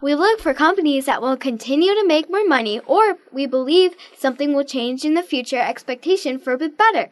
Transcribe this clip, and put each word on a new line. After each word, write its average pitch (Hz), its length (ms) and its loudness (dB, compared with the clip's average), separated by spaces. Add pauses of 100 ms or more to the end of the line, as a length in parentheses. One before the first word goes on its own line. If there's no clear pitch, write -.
we 285 160 0
look 427 240 2
for 294 140 0
companies 302 520 2
that - 160 -2
will 262 140 0
continue 269 580 0
to 415 120 2
make 311 220 2
more 392 160 0
money, 233 360 0
or 392 380 2 (140)
we 269 140 -4
believe 294 480 2 (240)
something 285 340 0
will 277 120 0
change 262 400 -6
in 302 100 0
the 349 80 2
future 254 380 -4
expectation 262 800 -4
for 254 160 -2
the 311 120 -4
better. 392 440 0